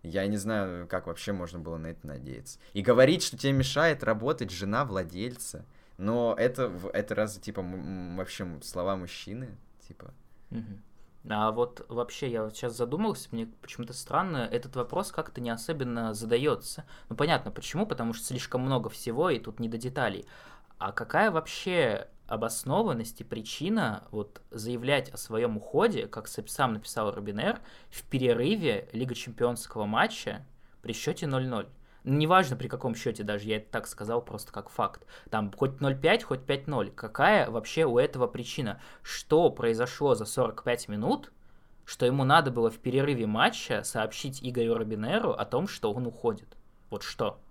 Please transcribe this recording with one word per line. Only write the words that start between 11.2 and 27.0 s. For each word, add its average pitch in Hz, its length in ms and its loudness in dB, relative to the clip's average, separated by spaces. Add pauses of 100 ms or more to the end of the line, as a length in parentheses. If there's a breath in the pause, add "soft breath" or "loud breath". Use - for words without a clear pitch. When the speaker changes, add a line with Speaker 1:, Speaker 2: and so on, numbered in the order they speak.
Speaker 2:
А 107 220 2
вот 120 360 0
вообще 120 420 -4
я 113 140 0
вот 107 140 -6
щас 120 180 -4
задумался, 151 560 -2
мне 113 140 -4 (160)
почему-то - 320 -10
странно, 160 460 -2 (120)
этот 123 240 -4
вопрос 147 380 -2
как-то - 260 -6
не 120 120 -2
особенно 117 640 -2
задаётся. 120 680 0 (240 loud breath)
Ну, - 80 -6
понятно 143 360 2
почему, - 360 -2
потому 117 260 -2
что - 120 -8
слишком 127 360 -4
много 127 280 0
всего, 131 400 0
и 123 100 2
тут 113 220 -8
не 113 80 -2
до 113 80 -6
деталей. 120 480 -2 (540 loud breath)
А 98 120 -4
какая 170 400 2
вообще 160 800 0 (180)
обоснованность 120 920 -2
и - 20 -10
причина 127 880 -2
вот 107 300 -8 (100)
заявлять 120 580 0
о - 80 -14
своём 113 400 0
уходе, 139 500 2
как - 200 -10
с-, - 200 -8
сам 127 260 2
написал 107 400 -2